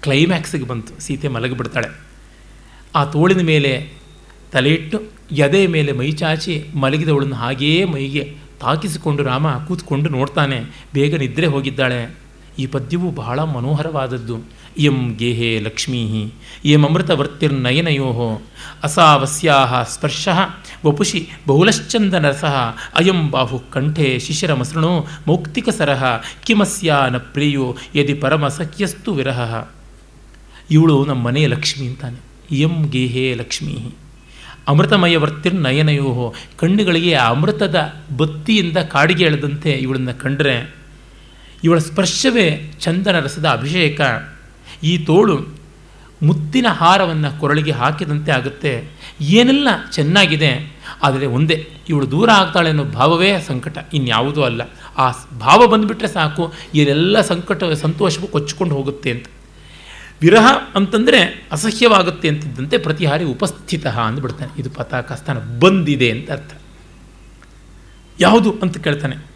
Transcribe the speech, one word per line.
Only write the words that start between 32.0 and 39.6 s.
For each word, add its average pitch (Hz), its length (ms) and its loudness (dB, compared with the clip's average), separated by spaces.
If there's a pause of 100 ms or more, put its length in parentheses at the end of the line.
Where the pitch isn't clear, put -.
"ಇಯಂ 156 400 0
ಗೇಹೇ 127 440 -2
ಲಕ್ಷ್ಮೀ 143 420 -8 (920)
ಅಮೃತಮಯ 175 480 4
ವರ್ತಿರ್ನಯನಯೋಃ", 147 1160 0 (220)
ಕಣ್ಣುಗಳಿಗೆ 175 580 2
ಆ 123 160 4
ಅಮೃತದ 165 640 0 (220)
ಬತ್ತಿಯಿಂದ 170 600 0
ಕಾಡಿಗೆ 160 480 2
ಎಳೆದಂತೆ 147 460 0